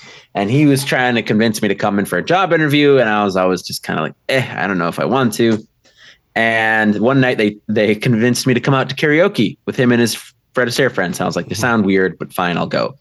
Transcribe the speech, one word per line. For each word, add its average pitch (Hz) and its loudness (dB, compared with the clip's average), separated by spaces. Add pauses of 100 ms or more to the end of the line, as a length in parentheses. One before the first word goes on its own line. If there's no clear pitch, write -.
(340)
And 101 -2
he 147 4
was 135 2
trying 127 0
to 113 0
convince 110 0
me 107 0
to 98 0
come 104 0
in 98 0
for 90 -2
a 85 -4
job 175 0
interview. 147 4
And 117 2
I 104 2
was 95 -2
always 92 0
just - -12
kinda 87 -4
like, 78 -8 (140)
"Eh, 127 -2 (100)
I 82 -4
don't 95 -2
know 85 -2
if - -6
I 71 -2
want 117 0
to." 117 0 (760)
And 110 2
one 135 2
night 127 0
they, 104 0 (100)
they 107 0
convinced 117 0
me 127 2
to 117 0
come 139 0
out 131 -2
to - -10
karaoke 156 0 (100)
with - -6
him 131 2
and 117 4
his 113 0 (400)
Fred 123 0
Astaire 123 0
friends. 90 -4
I 92 -2
was 90 -4
like, 87 -6
"They 92 -8
sound 113 0
weird, 95 0
but - -12
fine, 87 -2
I'll 82 -4
go." 71 -4